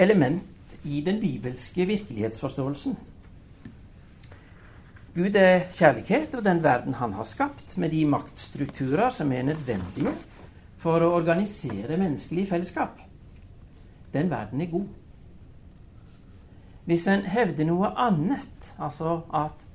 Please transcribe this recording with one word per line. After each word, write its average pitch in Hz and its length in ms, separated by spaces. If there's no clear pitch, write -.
element 185 420
i 147 180
den 190 180
bibelske 131 680
virkelighetsforståelsen. 143 1120
Gud 196 200
er 185 380
kjærlighet, 196 640
og 233 80
den 175 200
verden 131 300
han 117 200
har 107 100
skapt, - 540
med 160 140
de 156 140
maktstrukturer 143 1040
som 151 220
er 127 120
nødvendige 131 680
for 165 220
å 170 140
organisere 165 800
menneskelig 185 520
fellesskap, 175 500
den 156 160
verden 117 320
er 170 100
god. 190 160
Hvis 170 220
en 196 180
hevder 175 400
noe 175 340
annet, 170 800
altså 165 420
at 156 420